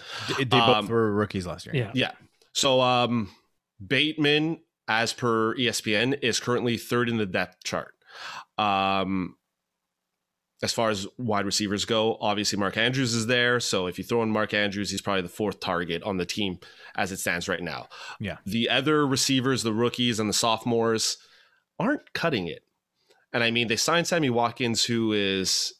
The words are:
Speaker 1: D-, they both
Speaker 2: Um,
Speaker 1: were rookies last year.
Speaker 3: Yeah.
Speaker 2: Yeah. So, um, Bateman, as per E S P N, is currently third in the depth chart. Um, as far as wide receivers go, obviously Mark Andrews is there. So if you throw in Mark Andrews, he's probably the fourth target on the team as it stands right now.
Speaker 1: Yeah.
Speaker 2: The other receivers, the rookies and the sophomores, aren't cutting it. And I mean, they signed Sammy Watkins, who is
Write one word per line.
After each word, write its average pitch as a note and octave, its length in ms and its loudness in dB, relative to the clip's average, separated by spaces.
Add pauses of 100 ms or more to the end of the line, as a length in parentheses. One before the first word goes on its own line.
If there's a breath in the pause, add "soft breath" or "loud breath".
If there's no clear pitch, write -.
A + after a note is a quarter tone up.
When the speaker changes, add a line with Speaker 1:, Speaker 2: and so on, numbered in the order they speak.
(260 loud breath)
Speaker 1:
D-, B2+ 120 -4
they C#3 60 2
both A#2 320 6
Speaker 2:
Um, G#2 120 -2
Speaker 1:
were A2+ 240 2
rookies G2+ 340 0
last D#2+ 180 -10
year. - 120 -10
Speaker 3:
Yeah. A#2+ 180 -4
Speaker 2:
Yeah. B2 160 -2 (420)
So, C3 280 4
um, A#2+ 500 2 (540 soft breath)
Bateman, D3+ 760 2 (280)
as A2+ 240 0
per A2+ 440 0
E B2 120 0
S A2+ 120 -2
P G#2+ 140 -2
N, B2+ 200 2
is A#2 260 -2
currently A#2+ 360 0
third A#2+ 320 -2
in A#2 100 -2
the G#2+ 80 0
depth F#2 360 -4
chart. - 320 -6 (640 loud breath)
Um, F#2+ 800 0 (1200)
as A2 120 -2
far A2+ 180 2
as G2+ 160 -2 (120)
wide G#2 280 0
receivers G2+ 380 -2
go, A2+ 360 0
obviously G#2 380 0
Mark G2 180 0
Andrews A#2+ 380 0
is A2+ 140 -2
there. B2 320 2
So F#2+ 260 -2
if F2+ 100 -6
you F#2+ 60 -8
throw A#2 220 0
in A2 60 0
Mark G#2+ 220 0
Andrews, G2+ 380 0
he's F#2+ 100 -4
probably F#2+ 220 -2
the F2 60 -6
fourth G2+ 320 -4
target E2+ 420 -2
on G2 140 -4
the F2 100 -2
team F#2+ 320 -4 (380 loud breath)
as G2 160 -4
it F#2 80 -10
stands F2 280 -4
right F2+ 140 -2
now. C#2+ 240 -8 (320 loud breath)
Speaker 1:
Yeah. F#2 260 -8
Speaker 2:
The A#2 260 -2
other C#3+ 360 2
receivers, C3 560 2
the A2+ 100 0
rookies A#2+ 460 0
and G#2+ 100 0
the G2 60 0
sophomores, A2+ 840 0 (600 soft breath)
aren't C4+ 340 -2
cutting A2+ 360 -2
it. - 160 -10 (680)
And A#2+ 120 2
I A#2 80 2
mean, A#2 160 2
they A2 80 2
signed E3 320 2
Sammy D#3 220 2
Watkins, A#2 560 0
who A2+ 260 2
is G2 680 0